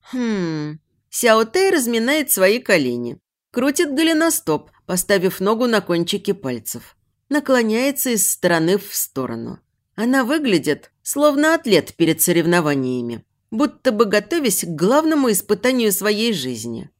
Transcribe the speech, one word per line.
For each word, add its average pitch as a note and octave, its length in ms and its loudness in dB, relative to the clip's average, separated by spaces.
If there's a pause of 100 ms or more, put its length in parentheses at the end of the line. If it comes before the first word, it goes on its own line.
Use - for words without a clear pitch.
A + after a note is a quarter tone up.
(120)
"Хм..." E3+ 680 -6 (300)
Сяо A3+ 360 2
Тэй F#4+ 260 0
разминает B3 600 0
свои G3 280 4
колени, B2 600 0 (320)
крутит C#4+ 420 0
голеностоп, D#4+ 800 0 (140)
поставив F#3 540 0
ногу A3 280 0
на A3 140 -4
кончике F3+ 520 -2
пальцев. B2 640 -10 (320)
Наклоняется C4 800 0
из G#3+ 200 0
стороны F3 480 2
в - 180 -8
сторону. A#2 640 -8 (360)
Она B3+ 280 2
выглядит, G#3+ 680 0 (120)
словно D4 500 2
атлет A3 420 2
перед D#3+ 260 2
соревнованиями, C#3+ 1000 0 (260)
будто B3+ 420 -2
бы G#3+ 140 0
готовясь G#3 600 -2
к - 20 -10
главному C4 640 0
испытанию A3 600 0
своей G#3+ 420 -2
жизни. A#2 560 -8 (100)